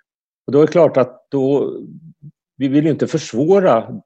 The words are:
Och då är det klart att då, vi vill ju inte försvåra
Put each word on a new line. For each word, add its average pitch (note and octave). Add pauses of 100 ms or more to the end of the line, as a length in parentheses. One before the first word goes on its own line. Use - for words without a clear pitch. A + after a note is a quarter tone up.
(480)
Och A#2+
då C#3+
är D#3
det D3+
klart D#3
att -
då, C3+ (840)
vi C3+
vill D3
ju D#3+
inte C#3
försvåra D3